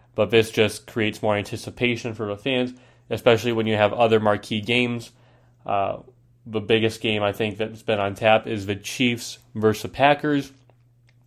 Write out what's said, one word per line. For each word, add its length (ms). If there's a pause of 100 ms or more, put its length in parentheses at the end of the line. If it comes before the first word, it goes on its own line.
(140)
but 160
this 200
just 360
creates 360
more 140
anticipation 800
for 120
the 100
fans, 360 (380)
especially 420
when 140
you 100
have 160
other 280
marquee 420
games. 480 (540)
Uh, 340 (480)
the 140
biggest 400
game, 220
I 100
think, 260
that's 240
been 180
on 140
tap 320
is 200
the 100
Chiefs 640 (160)
versus 280
the 60
Packers, 640 (760)